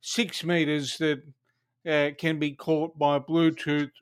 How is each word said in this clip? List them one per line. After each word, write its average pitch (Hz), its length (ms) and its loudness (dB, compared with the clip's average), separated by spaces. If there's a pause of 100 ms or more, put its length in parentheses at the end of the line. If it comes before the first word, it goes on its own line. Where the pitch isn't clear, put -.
six - 420 -4
meters 151 540 0
that, 151 240 0 (640)
uh, 147 300 2
can 160 220 -2
be 147 120 -2
caught 160 460 -2
by 143 220 2
Bluetooth 156 720 0 (100)